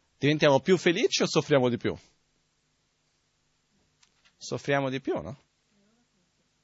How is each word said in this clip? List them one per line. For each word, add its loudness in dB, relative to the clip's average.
diventiamo 2
più 2
felici 0
o 2
soffriamo 2
di 0
più? -6
Soffriamo -4
di -6
più, -6
no? -14